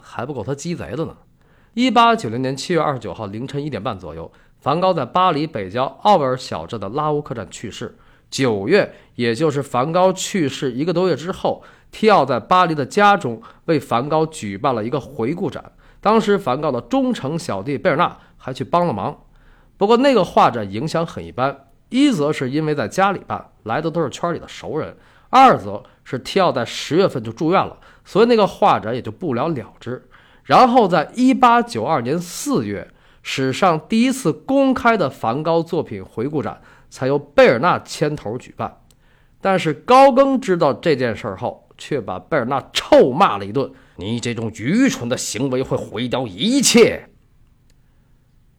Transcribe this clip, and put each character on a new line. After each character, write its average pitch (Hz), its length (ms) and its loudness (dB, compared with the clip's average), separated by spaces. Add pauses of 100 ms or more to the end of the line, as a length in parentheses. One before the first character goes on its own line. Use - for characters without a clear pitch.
还 - 240 -10
不 147 80 -8
够 113 100 -8
他 127 100 -6
鸡 170 200 -8
贼 92 200 -10
的 156 120 -4
呢。 165 100 -14 (560)
一 247 180 2
八 233 240 4
九 226 140 -6
零 117 140 -6
年 131 120 -4
七 151 200 -4
月 160 60 2
二 151 120 0
十 131 60 -4
九 101 160 -10
号 110 120 -10
凌 110 220 -10
晨 143 160 -8
一 151 60 -8
点 107 120 -8
半 110 160 -6
左 85 160 -14
右， 82 160 -12 (280)
梵 143 200 -2
高 190 140 2
在 151 140 -2
巴 180 260 2
黎 151 140 -2
北 101 240 -8
郊 120 140 -2 (180)
奥 214 140 6
维 143 100 2
尔 127 100 0
小 85 300 -8
镇 113 120 -8
的 98 120 -8
拉 147 200 -2
乌 147 120 0
客 139 120 -10
栈 98 160 -10
去 - 200 -12
世。 - 260 -12 (320)
九 110 380 0
月， 160 260 2 (220)
也 117 180 0
就 151 160 0
是 139 140 -2
梵 131 300 -2
高 180 200 4
去 180 360 -2
世 131 240 -4
一 127 120 -4
个 175 80 -2
多 180 160 0
月 160 60 2
之 151 160 -8
后， 165 320 -4 (300)
提 214 180 2
奥 170 140 6
在 123 160 -2
巴 180 260 4
黎 160 80 -2
的 143 100 -2
家 202 320 4
中 117 240 -6 (260)
为 160 120 2
梵 120 300 -2
高 156 180 0
举 101 320 -8
办 135 160 0
了 110 100 -4
一 120 60 -6
个 151 80 -4
回 143 340 -6
顾 170 160 -4
展。 - 240 -12 (280)
当 220 200 4
时 208 160 2
梵 143 240 -2
高 151 120 -2
的 120 80 -2
忠 254 340 0
诚 156 240 -6
小 101 240 -6
弟 131 160 -6
贝 190 100 0
尔 143 80 2
纳 165 220 -2 (180)
还 - 160 -12
去 131 120 -8
帮 - 240 0
了 143 40 -2
忙。 107 340 -6 (500)
不 196 100 0
过 233 120 4
那 277 140 4
个 202 120 4
画 175 260 4
展 107 200 -6
影 113 180 -6
响 160 180 -2
很 90 180 -12
一 85 60 -14
般， 131 380 -4 (200)
一 277 220 4
则 151 220 0
是 131 180 -4
因 151 160 -2
为 151 80 0
在 123 140 -4
家 196 240 0
里 170 160 -6
办， - 240 -10 (100)
来 117 180 -4
的 160 80 -4
都 165 140 -4
是 131 80 -4
圈 170 240 -6
里 120 60 -8
的 - 80 -20
熟 110 280 -12
人； 98 200 -8 (340)
二 247 260 8
则 101 280 -8 (180)
是 - 160 -8
提 - 220 -2
奥 170 100 4
在 123 140 -2
十 - 320 -6
月 190 100 4
份 135 160 -4
就 113 80 -10
住 160 220 -2
院 175 120 2
了， 87 140 -12 (260)
所 - 160 0
以 226 60 6
那 240 80 4
个 214 100 4
画 175 360 2
展 104 120 -6
也 127 80 -4
就 107 120 -10
不 143 220 -6
了 123 120 -2
了 131 320 -6
之。 127 300 -12 (340)
然 208 260 6
后 233 200 4
在 170 260 0
一 254 180 4
八 240 300 4
九 117 220 -6
二 143 160 0
年 131 180 -2
四 175 480 -4
月， 101 260 -8 (300)
史 131 300 -4
上 160 360 2
第 226 140 2
一 262 80 2
次 202 220 -2
公 269 420 0
开 226 220 2
的 170 120 0
梵 120 360 -4
高 165 180 0
作 165 200 -4
品 98 220 -10
回 113 240 -6
顾 151 120 -4
展 101 200 -8 (280)
才 - 200 -6
由 143 100 0
贝 226 300 4
尔 127 100 4
纳 151 220 2
牵 - 340 -4
头 120 240 -8
举 - 180 -18
办。 - 260 -10 (580)
但 190 180 0
是 165 160 -2
高 262 380 8
更 269 280 4
知 185 160 0
道 156 160 2
这 156 220 2
件 123 220 -2
事 - 100 -10
儿 98 100 -6
后， - 400 -8
却 - 240 -6
把 95 200 -8
贝 - 180 -2
尔 117 60 0
纳 127 280 -4
臭 - 380 4
骂 135 280 2
了 101 60 -6
一 98 60 -10
顿 127 220 -4 (240)
：“你 107 240 -4
这 117 120 -6
种 113 220 -6
愚 170 340 0
蠢 123 200 -4
的 120 80 -2
行 131 340 -6
为 127 100 -2
会 135 160 -4
毁 107 320 -6
掉 123 200 -4
一 202 340 0
切。” 139 460 4 (1500)